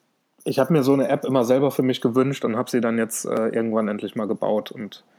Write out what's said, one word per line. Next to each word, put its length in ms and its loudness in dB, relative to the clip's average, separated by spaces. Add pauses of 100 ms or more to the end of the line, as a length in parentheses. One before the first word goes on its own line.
(460)
ich 140 0
hab 100 2
mir 140 4
so 100 4
eine 160 2
App 160 0
immer 180 2
selber 280 4
für 120 0
mich 180 0
gewünscht 440 0
und 100 0
hab 140 -4
sie 120 0
dann 160 0
jetzt, 280 -4
äh, 240 -2
irgendwann 380 -2
endlich 280 -6
mal 120 -4
gebaut 440 -2
und 320 -14 (160)